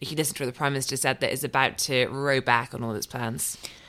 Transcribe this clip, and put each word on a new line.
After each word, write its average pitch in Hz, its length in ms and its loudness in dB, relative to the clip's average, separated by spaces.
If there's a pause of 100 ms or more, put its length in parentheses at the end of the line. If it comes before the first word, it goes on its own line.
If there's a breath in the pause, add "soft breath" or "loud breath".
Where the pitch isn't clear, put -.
if - 100 -10
you 151 60 -8
listen 151 200 0
to 139 80 -4
what 127 80 -2
the - 60 -16
Prime 143 140 0
Minister 135 240 -2
said, 135 240 0
that 131 100 0
is 131 140 -2
about 135 340 2
to 127 300 2
row 135 320 2
back 120 340 2
on 127 80 -6
all 113 120 -2
its - 120 -4
plans. 120 520 -4 (300 loud breath)